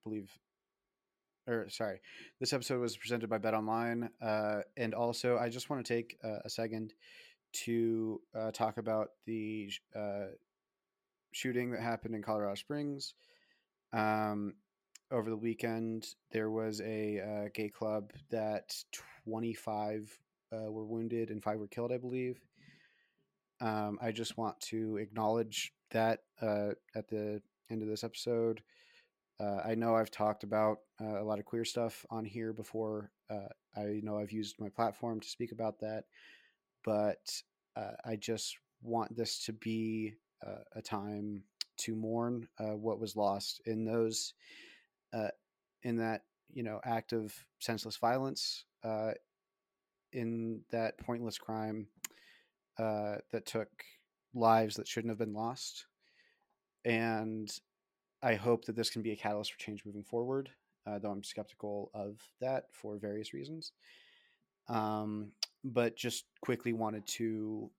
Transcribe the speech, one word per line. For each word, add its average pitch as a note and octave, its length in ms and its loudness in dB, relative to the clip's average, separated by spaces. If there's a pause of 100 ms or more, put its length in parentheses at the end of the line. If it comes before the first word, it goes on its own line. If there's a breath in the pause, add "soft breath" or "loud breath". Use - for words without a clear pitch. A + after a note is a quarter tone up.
believe, G#2+ 280 -6 (1120)
or A2+ 240 0
sorry, G2 320 -2 (380 loud breath)
this B2+ 120 0
episode C3+ 280 0
was A#2+ 180 0
presented A2+ 320 -2
by A2+ 80 2
BetOnline. A2+ 720 2 (100)
Uh, G#2+ 440 2 (120)
and A2+ 200 0
also, A#2+ 420 4
I A#2+ 120 2
just B2 200 -6
wanna C3+ 140 -2
take, A#2 400 0
uh, A2 200 -2
a A2 60 -8
second A2 460 -2 (720 loud breath)
to, A2+ 540 4 (140)
uh, A2 180 0
talk A2 260 2
about A2 320 2 (160)
the A2 440 -4
sh-, - 120 -8 (140)
uh, G2+ 340 -4 (1040)
shooting B2 380 0
that A2 100 -2
happened A2+ 340 -2
in G#2 80 -2
Colorado G#2 320 0
Springs. C#3+ 580 -4 (800 soft breath)
Um, G#2+ 600 2 (560)
over A2+ 180 2
the A2+ 80 0
weekend, A2+ 800 -2 (160)
there A2 180 2
was A2 320 0
a, G#2+ 380 0
uh, G#2 340 -2
gay G#2+ 160 -2
club G#2+ 420 -2 (180)
that G#2+ 440 0 (520 loud breath)
twenty-five, A2 960 -2 (340)
uh, A2 180 -4
were A2 140 -6
wounded A2+ 440 0
and G#2+ 140 -6
five G#2+ 160 2
were G#2 80 -6
killed, A#2+ 240 -2
I B2+ 60 0
believe. B2 440 -2 (1160 soft breath)
Um, G#2+ 420 0
I A#2 100 0
just A2 260 -4
want A2 240 -2
to A2 360 -2
acknowledge A2 760 0 (180)
that, A2+ 320 4 (180)
uh, G#2 300 2 (240)
at G#2+ 140 -6
the G#2+ 320 -2 (280)
end A2+ 120 -2
of G#2+ 80 -2
this G#2+ 140 -2
episode. A2+ 600 0 (760 soft breath)
Uh, G2+ 240 0
I A2+ 120 2
know A2+ 200 6
I've A2 160 4
talked G#2+ 320 2
about, G#2+ 360 4 (200)
uh, G#2+ 220 -2
a - 20 0
lot G#2+ 160 0
of G#2 60 -6
queer A#2 200 0
stuff A#2 440 -2
on A2+ 160 -2
here A2 280 -4
before. A2 580 -4 (180)
Uh, G#2 200 -6 (260)
I G#2 280 0
know G#2 140 0
I've G#2 140 -2
used G#2+ 280 -4
my G#2+ 100 -4
platform A2+ 500 2
to - 80 -12
speak - 240 -6
about A2 280 -2
that, G#2+ 260 -4 (800 loud breath)
but, G#2 580 2 (340)
uh, A2 180 -6 (100)
I A2+ 120 -2
just G#2+ 420 -2 (240)
want A#2 340 0
this A2+ 300 -2
to A#2 80 -4
be, A2 640 -2 (300)
uh, G2+ 180 -8 (100)
a A2+ 80 -8
time G#2 640 -4 (340)
to - 180 -2
mourn, A#2 520 0 (120)
uh, G#2+ 160 0
what G#2+ 240 0
was G#2 160 -2
lost G2+ 500 2
in A2 200 0
those, A2+ 480 2 (800 loud breath)
uh, G#2+ 180 0 (520)
in A#2+ 140 2
that, A2+ 280 0 (280)
you B2 100 -4
know, G#2+ 200 -2
act A2+ 280 0
of A2 340 -2 (140)
senseless A2 380 -4
violence, - 680 0 (180)
uh, A2 300 0 (1000)
in A2+ 560 -2
that A2+ 280 2
pointless A#2 400 -4
crime, A2 500 -4 (880 loud breath)
uh, G#2+ 400 2 (140)
that A2 140 -2
took - 380 -4 (500)
lives A2+ 420 8
that G#2+ 120 -6
shouldn't A#2 240 0
have G#2+ 60 -2
been G#2+ 160 0
lost. A2+ 540 -6 (960 soft breath)
And A2 680 2 (720)
I A#2 140 6
hope A2+ 300 4
that A2 100 -2
this A2+ 140 2
can A2+ 120 -4
be A2 100 0
a G#2 60 0
catalyst G#2 340 0
for - 80 -16
change G#2 260 -8
moving G#2 180 -8
forward, C3 480 0 (340)
uh, G#2 140 -2
though G#2 120 -2
I'm G2+ 120 -4
skeptical G#2 720 -6
of G#2 280 -6 (180)
that C3 320 -2
for G#2+ 260 -8
various G#2 360 -4
reasons. D3+ 400 -8 (920 loud breath)
Um, G#2+ 640 0 (300)
but A#2 340 4
just - 280 -2 (160)
quickly A#2+ 320 0
wanted A2 340 -2
to A2 720 -2